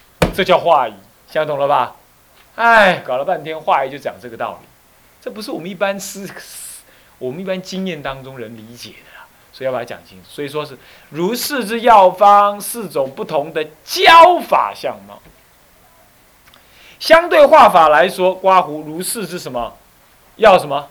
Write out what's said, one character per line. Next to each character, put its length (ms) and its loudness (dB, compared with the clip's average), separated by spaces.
这 100 -2
叫 140 2
化 320 0
仪， 40 -16
这 100 -6
样 80 -4
懂 100 -6
了 100 -2
吧？ 280 -2
哎， 500 4
搞 120 -6
了 60 -4
半 180 -4
天 160 -10
化 280 -2
仪 40 -6
就 80 -14
讲 240 -10
这 80 -16
个 60 -18
道 260 -10
理， 60 -20
这 100 -14
不 100 -16
是 100 -14
我 80 -10
们 100 -14
一 40 -14
般 240 -4
思-， 300 -14
我 140 -10
们 80 -12
一 60 -10
般 160 -8
经 260 -10
验 140 -10
当 200 -10
中 160 -18
人 200 -16
理 180 -20
解 140 -20
的 280 -20
啦， 80 -20
所 100 -16
以 20 -4
要 60 -4
把 80 -4
它 60 -10
讲 200 -16
清 140 -20
楚。 100 -20
所 140 -12
以 60 -10
说 160 -8
是 120 -20
如 240 -4
是 320 -6
之 160 -6
药 300 6
方， 480 2
四 300 -12
种 200 -4
不 140 -12
同 300 -8
的 120 -6
教 560 6
法 340 -2
相 220 -10
貌。 140 -20
相 280 2
对 200 4
化 200 8
法 220 4
来 180 4
说， 280 -2
刮 260 2
胡 200 -6
如 200 -12
是 240 -8
之 140 -12
什 120 -14
么？ 240 -8
药 200 6
什 140 -2
么？ 220 -8